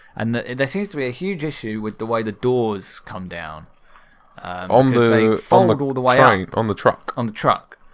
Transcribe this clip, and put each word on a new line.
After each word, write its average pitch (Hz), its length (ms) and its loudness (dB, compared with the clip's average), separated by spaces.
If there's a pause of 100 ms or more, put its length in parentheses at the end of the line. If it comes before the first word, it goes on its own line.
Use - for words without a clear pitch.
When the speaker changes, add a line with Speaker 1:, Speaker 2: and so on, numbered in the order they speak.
(160)
Speaker 1:
And 113 180 -4
the, 120 220 -6
there 135 120 -2
seems 196 220 -6
to 160 80 -10
be 135 100 -2
a 123 40 -4
huge 180 320 -8
issue 110 380 -8
with 107 160 -8
the 113 80 -6
way 113 180 -2
the 110 80 -4
doors 113 680 -2
come 92 280 -12
down. 80 400 -12 (760)
Um, 90 300 -8
Speaker 2:
On 131 180 6
Speaker 1:
because 123 140 4
Speaker 2:
the, 117 60 6
Speaker 1:
they 110 180 6
Speaker 2:
on 110 100 2
Speaker 1:
fold - 320 4 (100)
Speaker 2:
the 143 40 -4
Speaker 1:
all 139 100 -4
the 127 80 -4
way 127 140 4
Speaker 2:
train, 117 320 4
Speaker 1:
up. - 100 -6
Speaker 2:
on 110 100 2
the 104 60 0
truck. - 440 0
Speaker 1:
On 120 80 -2
the 107 80 -6
truck. - 440 -2 (160)